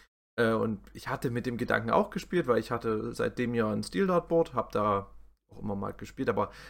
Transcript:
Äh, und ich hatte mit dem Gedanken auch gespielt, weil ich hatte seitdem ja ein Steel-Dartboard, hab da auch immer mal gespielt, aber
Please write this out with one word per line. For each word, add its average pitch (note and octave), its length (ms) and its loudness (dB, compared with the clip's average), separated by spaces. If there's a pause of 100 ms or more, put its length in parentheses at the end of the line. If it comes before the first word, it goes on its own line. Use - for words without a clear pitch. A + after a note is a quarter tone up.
(400)
Äh, A2+ 140 4
und A2 260 0 (140)
ich - 160 -10
hatte C3 220 -2
mit A#2 140 -4
dem A#2+ 120 -4
Gedanken A2 320 0
auch G#3 220 4
gespielt, F3 360 -2
weil A2+ 120 6
ich A2+ 120 -2
hatte A2+ 420 -2
seitdem A#2 400 -2
ja A2+ 160 2
ein G#2 140 -2
Steel-Dartboard, F3 720 2
hab A#2+ 180 -2
da G#2 380 0 (420)
auch - 100 -16
immer G#2 140 -4
mal G2+ 160 -6
gespielt, B2 380 -6
aber G#2 220 0 (180)